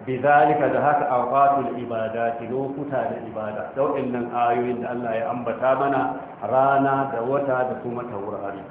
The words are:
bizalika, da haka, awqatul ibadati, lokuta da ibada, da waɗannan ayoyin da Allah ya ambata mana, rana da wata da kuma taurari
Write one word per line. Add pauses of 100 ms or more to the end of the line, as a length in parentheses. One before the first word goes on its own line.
bizalika,
da
haka,
awqatul
ibadati,
lokuta
da
ibada,
da
waɗannan
ayoyin
da
Allah
ya
ambata
mana, (420)
rana
da
wata
da
kuma
taurari (120)